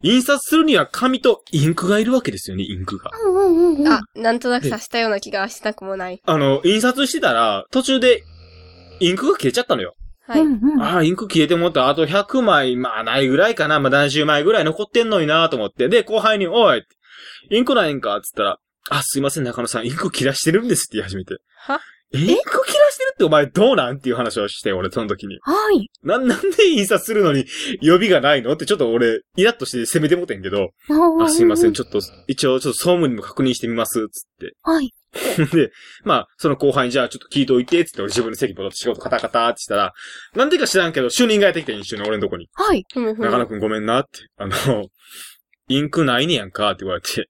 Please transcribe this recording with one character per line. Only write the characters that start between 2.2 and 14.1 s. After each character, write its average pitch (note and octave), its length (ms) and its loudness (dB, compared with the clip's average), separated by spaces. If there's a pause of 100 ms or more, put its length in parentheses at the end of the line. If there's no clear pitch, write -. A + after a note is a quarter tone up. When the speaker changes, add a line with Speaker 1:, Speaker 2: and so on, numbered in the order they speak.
Speaker 1:
け C#3+ 100 -6
で G2 60 -10
す - 140 -12
よ F#2 40 -8
ね、 F#2+ 80 -4
イ G#2 100 -8
ン F#2 120 -8
ク G2 140 -10
が。 - 120 -14 (100)
Speaker 2:
う G#4 100 2
ん F4+ 40 2
う F#4+ 60 2
ん F4+ 160 4
う E4+ 40 4 (120)
ん - 80 2
う - 20 2
ん。 D4+ 60 4
Speaker 3:
あ、 A3 100 2 (160)
な A3+ 160 0
ん A#3+ 80 0
と B3 100 -4
な B3 120 0
く D3 60 -2
察 A3 160 -4
し - 40 -18
た A#3+ 100 -6
よ A3+ 100 0
う - 20 -2
な G3+ 100 -2
気 G#3 100 -14
が G3 200 -4
し - 120 -18
な G#3 120 -4
く G3+ 100 -16
も F#3+ 140 -8
な F#3 120 -8
い。 F3+ 160 -14
Speaker 1:
あ D#3+ 120 2
の、 C#3 260 2
印 G3+ 160 2
刷 B3+ 260 0
し B3+ 60 -4
て D#4+ 80 -4
た G3+ 140 2
ら、 A2 360 0
途 B3+ 140 -2
中 C4+ 160 0
で A#3+ 240 4 (760)
イ F3 100 2
ン F#3+ 60 -2
ク A#3 80 -4
が F4 80 2
消 - 160 0
え - 20 -6
ち - 60 -2
ゃ A#3+ 60 0
っ - 20 -4
た - 100 0
の A2+ 60 -4
よ。 F2 140 -10 (300)
Speaker 3:
は B3 120 -2
い。 D#4 40 4
Speaker 2:
う D#4 40 4
ん D4 80 2
う B3+ 240 0
ん。 B3 40 2
Speaker 1:
あ F3+ 180 0
ー、 E3 40 4
イ D#3+ 80 2
ン F#3 60 -2
ク A3 100 -10
消 E3 160 2
え D3 60 0
て F3 80 4
も E3+ 100 0
っ E3 60 -2
た。 C3 160 2
あ C#3+ 60 2
と D#3+ 100 2
百 G3+ 360 0
枚、 C#3+ 360 2
ま B2 220 -4
あ、 A2+ 40 -6
な A2+ 160 -2
い C3+ 80 2
ぐ C3 80 2
ら F#3 140 4
い A#3 60 -2
か - 120 -2
な。 D3+ 140 2
ま C#3 60 2
あ、 - 20 4
何 C#3+ 200 4
十 D3 140 0